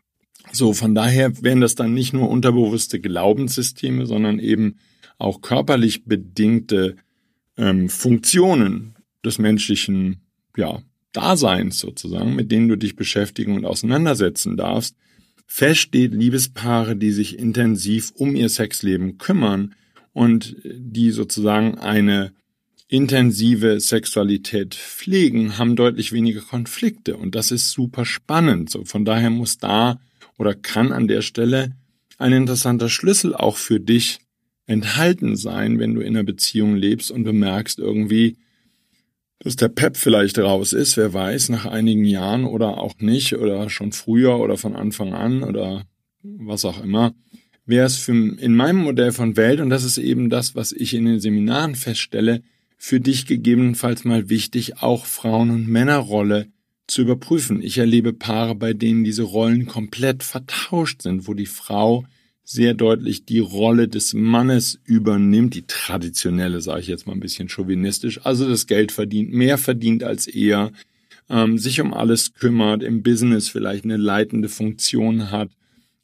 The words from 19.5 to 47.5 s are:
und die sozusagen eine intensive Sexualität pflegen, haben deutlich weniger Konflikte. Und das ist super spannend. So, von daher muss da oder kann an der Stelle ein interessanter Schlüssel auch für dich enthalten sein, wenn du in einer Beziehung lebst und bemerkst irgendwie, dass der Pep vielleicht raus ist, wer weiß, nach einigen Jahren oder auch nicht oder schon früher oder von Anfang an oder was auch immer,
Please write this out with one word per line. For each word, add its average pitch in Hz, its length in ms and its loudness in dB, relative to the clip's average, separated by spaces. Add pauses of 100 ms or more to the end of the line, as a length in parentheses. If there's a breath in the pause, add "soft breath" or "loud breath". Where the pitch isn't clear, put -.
und 113 500 2
die 117 480 -2
sozusagen 107 680 0
eine 101 560 2 (540)
intensive 117 920 2
Sexualität 101 960 -2
pflegen, 117 840 0
haben 117 180 2
deutlich 120 360 2
weniger 113 300 0
Konflikte. - 760 -6
Und 92 180 -6
das 110 160 -2
ist 120 200 -2
super 123 340 -4
spannend. 143 640 0
So, 98 160 -8
von 104 180 -4
daher 113 260 2
muss 117 280 -2
da 117 420 2 (380 soft breath)
oder 104 160 0
kann 120 380 -2
an 123 160 0
der 107 140 2
Stelle 127 540 -2 (420)
ein 131 160 4
interessanter 123 560 2
Schlüssel 180 460 0
auch - 220 0
für 107 220 0
dich 110 400 0 (460)
enthalten 113 720 0
sein, 107 440 -2
wenn 113 160 0
du 113 60 -2
in 110 140 -2
einer 110 80 0
Beziehung 104 520 0
lebst 101 360 -2
und 117 120 -4
bemerkst 104 560 0
irgendwie, 107 580 2 (1040)
dass 127 160 -6
der 117 140 2
Pep - 280 -2
vielleicht 104 420 2
raus 98 340 0
ist, 123 240 0
wer 107 160 0
weiß, 98 360 -2
nach 113 160 -4
einigen 110 400 2
Jahren 101 380 0
oder 110 360 -2
auch 95 200 -8
nicht 120 360 0
oder 104 340 -2
schon 104 220 -6
früher 120 480 2
oder 104 180 0
von 104 180 -6
Anfang 101 380 -6
an 120 300 -2
oder 101 400 -6 (400)
was 117 420 -10
auch 92 180 -6
immer, 113 300 0 (520 soft breath)